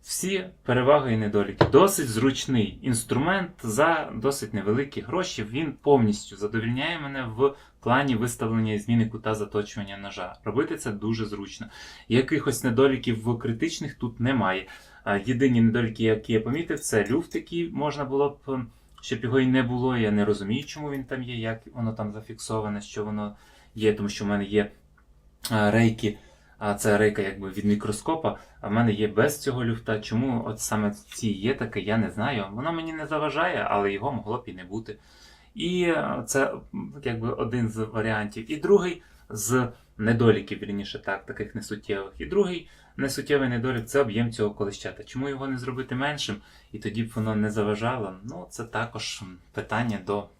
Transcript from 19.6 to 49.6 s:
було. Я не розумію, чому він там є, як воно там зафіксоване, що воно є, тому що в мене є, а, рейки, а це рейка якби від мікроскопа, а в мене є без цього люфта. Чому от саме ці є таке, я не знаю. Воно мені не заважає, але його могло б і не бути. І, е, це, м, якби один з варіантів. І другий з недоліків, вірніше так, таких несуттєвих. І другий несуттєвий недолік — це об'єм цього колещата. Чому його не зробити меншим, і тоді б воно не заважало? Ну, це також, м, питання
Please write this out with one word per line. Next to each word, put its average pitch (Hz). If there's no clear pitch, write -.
було. 123
Я 107
не 104
розумію, 104
чому 147
він 135
там 131
є, 120
як 113
воно 113
там 104
зафіксоване, 110
що 104
воно 104
є, 107
тому 104
що 101
в -
мене 101
є, 101
а, 104
рейки, 113
а 104
це 104
рейка 104
якби 95
від 101
мікроскопа, 107
а 101
в 98
мене 113
є 107
без 110
цього 127
люфта. 113
Чому 120
от -
саме 104
ці -
є 101
таке, 113
я 104
не 110
знаю. 110
Воно 143
мені 165
не 151
заважає, 151
але 101
його 113
могло 113
б -
і 95
не 90
бути. 104
І, 175
е, 139
це, 135
м, -
якби 113
один 117
з 110
варіантів. 110
І 151
другий 175
з 117
недоліків, 107
вірніше 101
так, -
таких 104
несуттєвих. 104
І 110
другий 180
несуттєвий 135
недолік — 120
це 139
об'єм 117
цього 104
колещата. -
Чому 131
його 135
не 131
зробити 123
меншим, 139
і 107
тоді 110
б 113
воно 110
не 104
заважало? 107
Ну, 151
це -
також, -
м, 90
питання 107